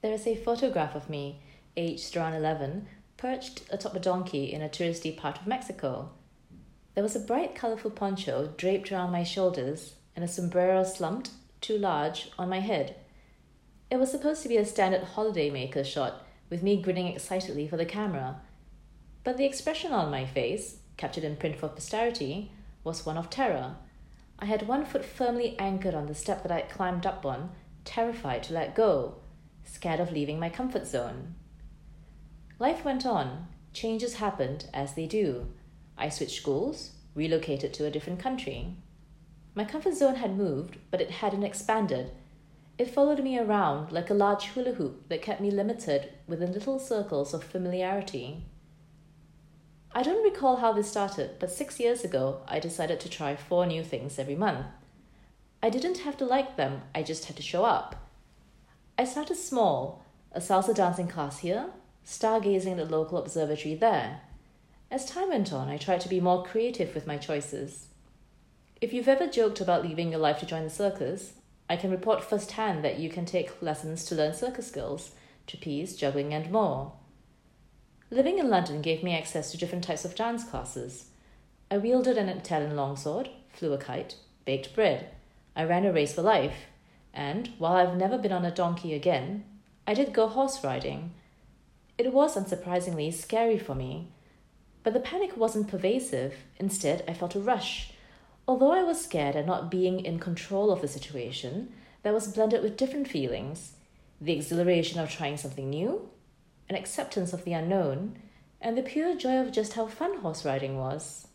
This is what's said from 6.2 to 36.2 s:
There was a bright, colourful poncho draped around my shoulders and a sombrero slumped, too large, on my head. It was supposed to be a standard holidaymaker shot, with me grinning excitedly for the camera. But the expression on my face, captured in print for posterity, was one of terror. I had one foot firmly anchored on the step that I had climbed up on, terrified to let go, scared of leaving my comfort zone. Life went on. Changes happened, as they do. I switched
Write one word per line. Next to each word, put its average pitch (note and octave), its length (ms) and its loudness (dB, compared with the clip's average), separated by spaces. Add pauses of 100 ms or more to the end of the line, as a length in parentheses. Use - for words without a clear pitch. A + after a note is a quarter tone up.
There G3+ 100 2
was G#3+ 100 -2
a A#3 60 -2
bright, C4 340 0
colourful A3 380 -4
poncho D3+ 640 -2
draped F#3+ 340 0
around F3+ 220 0
my F3 100 2
shoulders E3+ 720 0 (220)
and E3+ 80 -4
a E3+ 40 -2
sombrero F3+ 540 4
slumped, F#3 480 -2 (300)
too G#3+ 180 0
large, E3 580 0
on F3+ 120 -4
my F#3+ 100 0
head. F#3+ 380 0 (960)
It B3+ 80 4
was C4 120 4
supposed D4+ 320 0
to - 60 -8
be A#3 80 4
a G#3 80 6
standard F#3+ 380 2 (120)
holidaymaker C#3+ 720 0
shot, - 400 -4 (240)
with E3+ 140 -4
me G3 180 4
grinning F#3 240 0
excitedly F3 640 -4
for E3 80 -4
the E3 100 0
camera. E3 540 -4 (840)
But B3+ 140 0
the C4+ 100 2
expression D#4 460 -2
on E3+ 180 2
my C3 160 -2
face, C3 520 -2 (180)
captured D#3 260 -6
in D3+ 140 -4
print D3+ 200 -2
for D#3 120 -4
posterity, G#3 840 -4 (320)
was E3 240 -6
one D#3+ 100 -4
of E3+ 140 -6
terror. D#3 460 0 (640)
I G3+ 60 -4
had G#3 200 0
one C4+ 180 0
foot - 200 -2
firmly A#3+ 560 -2
anchored F#3+ 340 0
on D3 120 -4
the D3+ 80 -6
step - 280 -4
that F3 80 -4
I E3+ 60 0
had - 140 -4
climbed F3+ 360 -2
up - 180 -4
on, C#3 260 -4 (340)
terrified A3+ 600 -2
to D#3+ 100 -6
let E3 200 -2
go, E3+ 400 4 (500)
scared E3 360 -2
of E3+ 100 0
leaving D3+ 300 -2
my E3+ 80 -2
comfort B3+ 380 -4
zone. B2 480 -6 (1200)
Life D4 260 2
went C4 220 0
on. E3 400 0 (260)
Changes A3+ 420 -2
happened, D3+ 600 -2
as C#3 200 -4
they D#3+ 120 -4
do. D#3+ 400 0 (500)
I D3+ 120 -4
switched - 320 -6